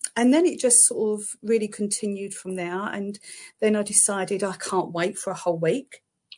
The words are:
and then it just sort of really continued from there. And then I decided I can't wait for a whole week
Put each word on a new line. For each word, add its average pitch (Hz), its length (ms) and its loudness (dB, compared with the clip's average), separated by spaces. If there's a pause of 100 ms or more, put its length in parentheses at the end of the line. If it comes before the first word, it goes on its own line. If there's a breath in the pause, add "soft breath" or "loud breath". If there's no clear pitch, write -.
(160)
and 247 180 6
then 339 100 6
it 311 160 0
just 240 260 6
sort 214 320 0
of 208 80 -10 (160)
really 214 240 2
continued 202 680 -4
from 185 220 -8
there. 175 220 -4
And 202 400 -6 (420 loud breath)
then 214 140 4
I 208 80 2
decided 196 600 0
I 190 120 -2
can't - 360 -2
wait 175 260 -2
for - 120 -6
a 180 40 -4
whole 170 240 -2
week 170 440 -2 (360)